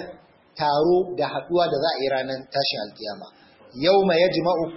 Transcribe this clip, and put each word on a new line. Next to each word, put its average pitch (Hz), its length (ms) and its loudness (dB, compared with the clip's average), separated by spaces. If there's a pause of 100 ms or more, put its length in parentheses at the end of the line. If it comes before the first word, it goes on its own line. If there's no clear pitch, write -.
(560)
taro 156 420 2 (160)
da 147 120 -2
haɗuwa 165 380 0
da 151 140 0
za 156 100 0
a 147 100 -2
yi 135 100 -2
ranar 131 340 -2
tashin 135 380 -4
alkiyama. 104 460 -12 (480)
Yawma 185 400 4
yajma'u, 170 480 2 (140)